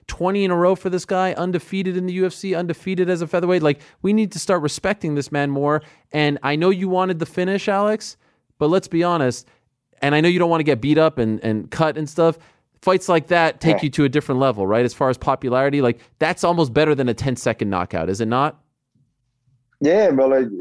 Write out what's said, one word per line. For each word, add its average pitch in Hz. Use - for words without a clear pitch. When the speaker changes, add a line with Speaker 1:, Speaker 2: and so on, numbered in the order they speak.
Speaker 1:
twenty 196
in 190
a 180
row 180
for 185
this 180
guy, 185
undefeated 185
in 180
the 180
U 185
F 180
C, 190
undefeated 175
as 175
a 170
featherweight." 180
Like, 147
we 196
need 214
to 165
start 175
respecting 156
this 143
man 143
more. 143
And 147
I 143
know 170
you 190
wanted 185
the 160
finish, 190
Alex, 208
but 151
let's 185
be 165
honest. 160
And 143
I 151
know 170
you 180
don't 175
wanna 160
get 143
beat 143
up 156
and, 110
and 110
cut 156
and 151
stuff. 165
Fights 185
like 165
that 165
take 160
Speaker 2:
Yeah. -
Speaker 1:
you 147
to 143
a 139
different 135
level, 117
right? 110
As -
far 135
as 127
popularity, 139
like, 123
that's 160
almost 170
better 151
than 127
a 113
ten-second 117
knockout, 90
is 98
it 110
not? 135
Speaker 2:
Yeah, 190
well, 135
it, 131